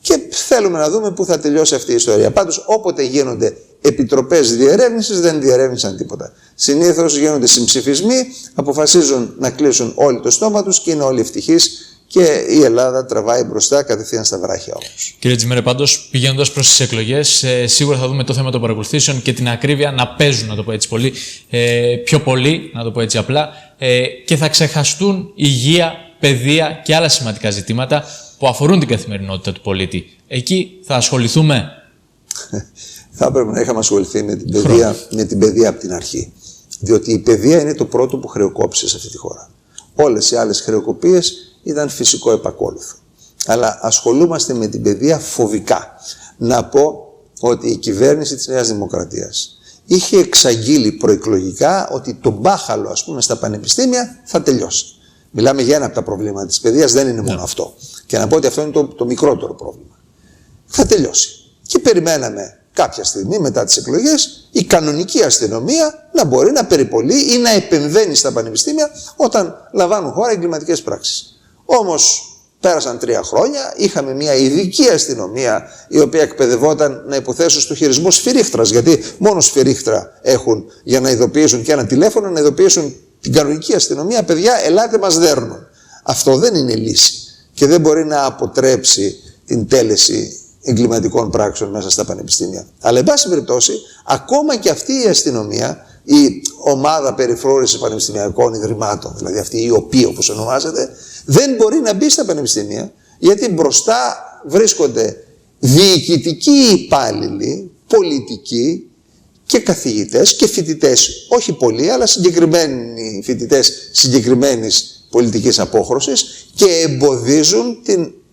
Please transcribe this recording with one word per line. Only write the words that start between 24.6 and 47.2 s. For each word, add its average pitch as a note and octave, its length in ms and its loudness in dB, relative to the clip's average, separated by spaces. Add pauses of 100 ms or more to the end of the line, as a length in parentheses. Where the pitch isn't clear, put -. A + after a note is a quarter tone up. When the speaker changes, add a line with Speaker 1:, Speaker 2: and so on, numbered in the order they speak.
Speaker 2:
υγεία, D3 580 2 (260)
παιδεία D3 640 0
και D#3 120 0
άλλα D#3+ 140 2
σημαντικά A2 400 -2
ζητήματα B2 540 -4 (340)
που C3+ 100 0
αφορούν D#3+ 320 4
την B2+ 80 0
καθημερινότητα G2 640 -4
του F#2 100 -12
πολίτη. F#2 560 -6 (100)
Εκεί F3+ 560 -4
θα C#3 120 -4
ασχοληθούμε. B2 760 0 (800)
Speaker 1:
<laughs> G2+ 160 -10 (440)
Θα - 140 -2
έπρεπε C3 260 0
να A#2+ 100 -4
είχαμε A2+ 180 -2
ασχοληθεί G#2 440 -2
με G#2 120 -6
την G#2 160 -10
Speaker 2:
Χρόνο. G#2+ 160 0
Speaker 1:
παιδεία, A2+ 280 4 (160)
με A2 120 -2
την G2 160 -4
παιδεία G#2+ 300 4
από - 100 -6
την F2+ 140 -10
αρχή. - 400 -10 (460)
Διότι G#2+ 320 0
η G#2 80 0
παιδεία A#2+ 420 4
είναι D3 120 -2
το A#2 120 -2
πρώτο B2+ 320 -2
που A#2+ 100 -10
χρεοκόπησε - 600 -2
σε - 80 -4
αυτή - 140 -14
τη - 80 -16
χώρα. - 320 -16 (460)
Όλες C3 360 2
οι A#2 40 -2
άλλες A2+ 260 -2
χρεοκοπίες E3+ 880 0 (140)
ήταν D3 260 -4
φυσικό A#2+ 420 -2
επακόλουθο. - 640 -4 (500)
Αλλά A2+ 360 0
ασχολούμαστε C#3+ 720 0
με A2+ 140 -4
την A2 140 -8
παιδεία B2+ 380 0
φοβικά. G#2+ 720 -2 (440)
Να A#2 280 0
πω - 480 0 (260)